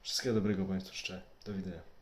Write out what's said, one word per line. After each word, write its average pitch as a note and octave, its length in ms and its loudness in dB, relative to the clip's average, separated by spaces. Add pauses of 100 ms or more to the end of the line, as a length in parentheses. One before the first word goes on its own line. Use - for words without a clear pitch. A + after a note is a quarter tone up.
Wszystkiego - 340 2
dobrego G2 300 4
Państwu F#2+ 300 -2
życzę. F#2 260 -6 (240)
Do G#2 80 -4
widzenia. F#2 480 -6